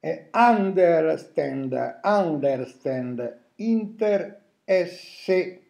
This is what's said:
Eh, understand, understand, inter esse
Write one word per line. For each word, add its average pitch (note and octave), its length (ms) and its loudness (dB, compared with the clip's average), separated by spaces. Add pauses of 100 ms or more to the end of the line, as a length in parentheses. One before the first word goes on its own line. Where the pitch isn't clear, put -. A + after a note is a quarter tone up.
Eh, - 240 -8
understand, D#3+ 1700 2
understand, C3+ 1400 -2 (160)
inter G#3 840 -2 (220)
esse F#3 1080 -2